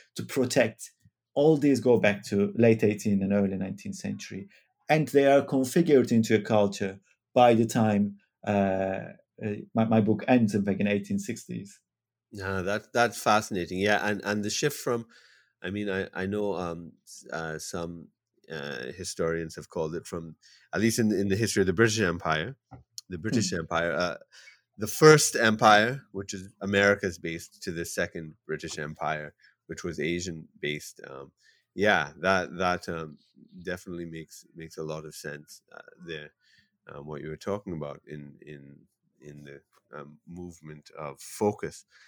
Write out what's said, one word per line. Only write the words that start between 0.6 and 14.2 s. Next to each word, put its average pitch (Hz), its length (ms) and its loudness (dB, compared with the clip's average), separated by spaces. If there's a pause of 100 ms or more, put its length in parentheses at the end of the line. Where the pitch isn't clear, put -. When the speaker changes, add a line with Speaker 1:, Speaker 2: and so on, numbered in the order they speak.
Speaker 1:
All 151 240 6
these 135 240 2
go 123 160 6
back 101 280 2
to 101 300 0
late 113 280 6
eighteenth 104 400 2
and 98 100 0
early 98 240 0
nineteenth 98 380 -8
century, - 520 -10 (400)
and 151 220 2
they 139 160 6
are 139 160 6
configured 135 680 4
into 113 240 4
a 104 60 4
culture 101 580 0 (340)
by 123 220 8
the 113 100 4
time, 107 520 2 (300)
uh, 95 520 0 (440)
uh, 104 120 -4 (180)
my, 113 120 2
my 113 140 4
book 104 280 2
ends, 117 260 4
in 101 100 0
fact, 98 160 -2
in 101 80 0
eighteen 101 320 -2
sixties. - 600 -12 (520)
Speaker 2:
No, 95 300 -4
that, 101 320 -4
that's 120 240 2
fascinating. 98 640 0
Yeah, 104 280 2
and, 107 160 -2